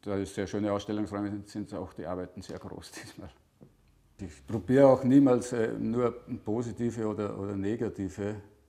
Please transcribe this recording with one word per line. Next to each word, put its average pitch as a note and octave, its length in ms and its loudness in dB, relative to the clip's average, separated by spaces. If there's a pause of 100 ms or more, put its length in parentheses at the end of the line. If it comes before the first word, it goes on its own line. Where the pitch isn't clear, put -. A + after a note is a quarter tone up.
Da G2+ 160 -2
es F#2+ 160 -4
sehr G2+ 120 -2
schöne G#2 260 -2
Ausstellungsräume G2+ 580 -4
sind, G#2 180 -10
sind G#2 240 -8
auch F2+ 220 -8
die F2 100 -10
Arbeiten F2+ 380 -8
sehr - 160 -12
groß - 320 -14
<laughs> - 120 -16
diesmal. - 280 -16 (880)
Ich - 280 -14
probiere B2+ 420 6
auch B2+ 160 6
niemals, B2+ 500 6
äh, A2+ 180 0
nur A2+ 400 0 (320)
positive A#2 640 -4
oder, G#2+ 320 -4
oder G2+ 180 -4
negative G2+ 800 -4 (320)